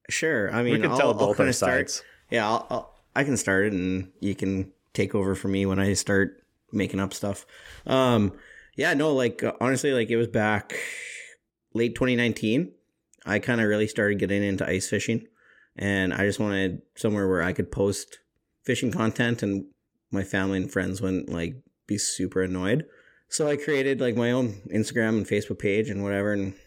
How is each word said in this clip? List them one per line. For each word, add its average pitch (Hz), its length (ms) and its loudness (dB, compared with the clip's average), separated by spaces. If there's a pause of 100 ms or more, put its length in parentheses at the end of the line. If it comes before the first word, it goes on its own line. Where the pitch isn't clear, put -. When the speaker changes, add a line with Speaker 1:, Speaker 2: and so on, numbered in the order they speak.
Speaker 1:
Sure. 127 440 0
I 120 100 0
mean, 127 100 2
Speaker 2:
We 147 60 2
can 147 120 0
Speaker 1:
I'll, 123 60 0
Speaker 2:
tell 135 120 4
Speaker 1:
I'll 117 40 2
Speaker 2:
both 104 240 2
Speaker 1:
kinda 104 120 2
Speaker 2:
our 123 40 2
Speaker 1:
start. 131 360 0
Speaker 2:
sides. - 140 -8 (260)
Speaker 1:
Yeah, 113 180 2
I'll, 113 220 0
I'll, - 200 -4 (260)
I 139 80 2
can 139 140 2
start 98 300 2
it, 107 60 0
and 92 380 -2 (100)
you 98 120 -2
can 95 400 -4 (200)
take 95 200 0
over 98 220 2
for 92 120 -6
me 98 200 2
when 95 100 2
I 98 160 4
start 98 500 2 (280)
making 95 280 0
up 98 140 -2
stuff. - 320 -6 (400)
Um, 123 480 4 (420)
yeah, 147 200 0
no, 147 180 2
like, 123 300 0
uh, 113 180 0
honestly, 131 320 2
like, 117 160 2
it 117 80 2
was 117 100 4
back 107 460 0 (1000)
late 117 200 2
twenty 127 200 2
nineteen. 117 560 2 (540)
I 101 140 0
kinda 117 280 2
really 107 200 2
started 104 320 0
getting 98 240 0
into 98 240 -2
ice 92 220 -2
fishing, 113 380 -2 (500)
and 98 340 0
I 98 140 0
just 101 140 0
wanted 98 420 -2 (140)
somewhere 104 320 0
where 92 160 2
I 90 100 -2
could 87 180 -4
post - 460 -2 (460)
fishing 123 280 -2
content 117 520 0
and 98 220 0 (460)
my 98 120 -2
family 95 340 -2
and 92 140 -4
friends 92 300 -2
wouldn't, 92 280 -2
like, 85 260 -4 (320)
be 104 120 -2
super - 420 -2
annoyed. 92 440 0 (440)
So 151 180 -2
I 143 100 0
created, 139 440 0
like, 123 140 0
my 120 160 2
own 123 300 0 (120)
Instagram 110 440 0
and 101 100 0
Facebook 104 320 -2
page 107 300 0
and 98 140 -4
whatever, 101 300 0
and 98 200 -2 (140)